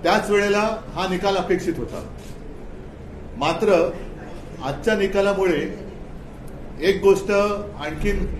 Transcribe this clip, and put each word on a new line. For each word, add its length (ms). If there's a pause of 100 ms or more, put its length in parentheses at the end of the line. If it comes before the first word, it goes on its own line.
त्याच 260
वेळेला 480 (160)
हा 140
निकाल 280
अपेक्षित 420
होता. 380 (1200)
मात्र 520 (720)
आजच्या 320
निकालामुळे 840 (1000)
एक 200
गोष्ट 300 (480)
आणखीन 460 (140)